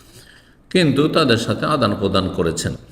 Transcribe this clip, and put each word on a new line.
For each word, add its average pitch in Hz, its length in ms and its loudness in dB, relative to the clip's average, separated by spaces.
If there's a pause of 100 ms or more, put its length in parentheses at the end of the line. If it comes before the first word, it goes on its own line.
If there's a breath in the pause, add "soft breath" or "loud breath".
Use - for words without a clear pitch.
(680 loud breath)
কিন্তু 147 380 2
তাদের 135 300 2
সাথে - 280 -4
আদান 127 340 0
প্রদান 92 360 0
করেছেন। 82 400 -2 (160 loud breath)